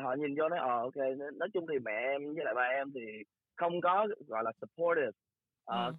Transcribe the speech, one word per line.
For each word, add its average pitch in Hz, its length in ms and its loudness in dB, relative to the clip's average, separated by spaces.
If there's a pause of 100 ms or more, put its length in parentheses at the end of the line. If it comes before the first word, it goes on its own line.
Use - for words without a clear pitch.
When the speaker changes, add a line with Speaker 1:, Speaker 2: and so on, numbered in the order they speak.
Speaker 1:
họ 127 120 0
nhìn 143 220 -2
vô 156 120 4
nói, 175 100 0
"ờ, 123 220 2
ok, 127 140 -4
n-, 139 420 -2
nói 175 160 -2
chung 175 180 0
thì 139 80 2
mẹ 113 120 -4
em 139 440 0
với 160 100 -2
lại 117 80 0
ba 123 100 2
em 135 320 0
thì 127 60 -6 (540)
không 175 260 0
có, 185 260 4 (200)
gọi 110 160 0
là, 113 80 0 (100)
supportive. 165 500 2 (540)
Ờ, 117 200 0
Speaker 2:
Ừ. 127 140 -2